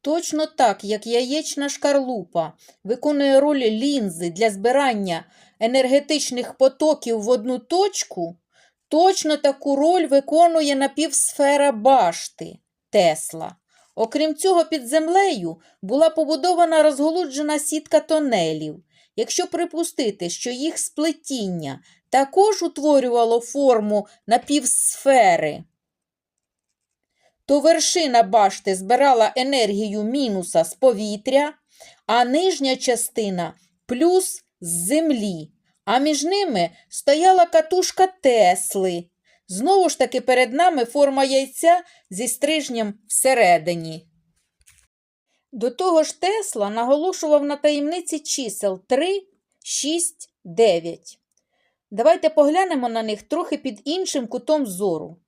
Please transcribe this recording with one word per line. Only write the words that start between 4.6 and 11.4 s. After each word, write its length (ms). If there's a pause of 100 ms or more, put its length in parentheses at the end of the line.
енергетичних 920
потоків 680
в 80
одну 300
точку, 800 (500)
точно 500
таку 380
роль 320
виконує 680
напівсфера 960